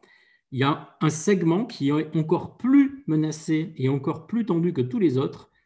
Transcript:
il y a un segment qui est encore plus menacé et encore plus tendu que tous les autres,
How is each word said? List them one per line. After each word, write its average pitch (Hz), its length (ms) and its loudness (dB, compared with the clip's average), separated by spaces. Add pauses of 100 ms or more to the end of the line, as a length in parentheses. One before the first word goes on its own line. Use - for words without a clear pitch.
(540)
il 123 60 -4
y 135 40 2
a 147 380 -2
un 156 80 4
segment 180 560 2
qui 139 240 -2
est 151 260 -2
encore 160 400 -2
plus 269 500 2
menacé 156 720 -2
et 131 140 0
encore 139 380 -2
plus 220 180 -2
tendu 170 260 0
que 147 100 -2
tous 127 160 -2
les 151 200 2
autres, - 340 -4 (140)